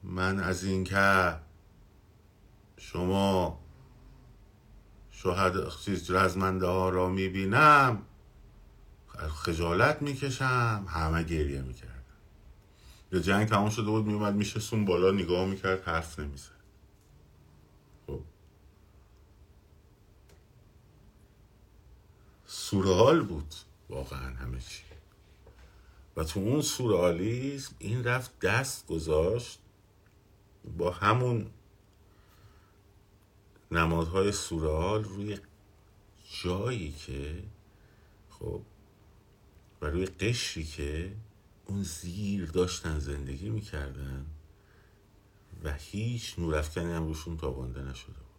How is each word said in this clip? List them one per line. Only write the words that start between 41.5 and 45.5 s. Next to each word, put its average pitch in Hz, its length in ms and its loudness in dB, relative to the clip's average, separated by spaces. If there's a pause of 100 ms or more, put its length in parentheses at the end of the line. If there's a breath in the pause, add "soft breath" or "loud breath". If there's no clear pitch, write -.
اون 101 160 -2
زیر 90 680 -6
داشتن 85 480 0
زندگی 71 500 -6
می‌کردن 69 800 -8 (1400 soft breath)